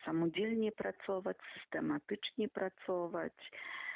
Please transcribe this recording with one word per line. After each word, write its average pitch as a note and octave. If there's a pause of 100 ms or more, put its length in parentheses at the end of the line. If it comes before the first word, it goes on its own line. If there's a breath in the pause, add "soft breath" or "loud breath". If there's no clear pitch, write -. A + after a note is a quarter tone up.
samodzielnie F#3
pracować, F#3+ (160)
systematycznie D#3+
pracować, F3 (640 loud breath)